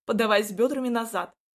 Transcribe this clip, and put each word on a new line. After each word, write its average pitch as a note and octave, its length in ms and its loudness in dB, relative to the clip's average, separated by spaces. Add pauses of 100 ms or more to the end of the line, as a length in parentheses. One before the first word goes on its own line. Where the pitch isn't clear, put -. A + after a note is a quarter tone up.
подаваясь G#3+ 460 2
бёдрами B3+ 360 0
назад, G#3+ 460 -4 (200)